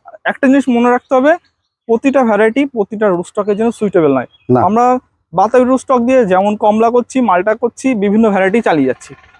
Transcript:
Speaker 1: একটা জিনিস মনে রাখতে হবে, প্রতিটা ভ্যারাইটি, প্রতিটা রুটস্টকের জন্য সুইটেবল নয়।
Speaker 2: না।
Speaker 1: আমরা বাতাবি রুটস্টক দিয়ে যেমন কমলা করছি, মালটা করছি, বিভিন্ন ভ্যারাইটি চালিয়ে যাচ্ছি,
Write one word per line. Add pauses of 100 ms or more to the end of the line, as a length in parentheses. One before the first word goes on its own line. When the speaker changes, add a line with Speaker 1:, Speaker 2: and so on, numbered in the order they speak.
(260)
Speaker 1:
একটা
জিনিস
মনে
রাখতে
হবে, (480)
প্রতিটা
ভ্যারাইটি,
প্রতিটা
রুটস্টকের
জন্য
সুইটেবল
নয়। (240)
Speaker 2:
না।
Speaker 1:
আমরা (340)
বাতাবি
রুটস্টক
দিয়ে
যেমন
কমলা
করছি,
মালটা
করছি,
বিভিন্ন
ভ্যারাইটি
চালিয়ে
যাচ্ছি, (260)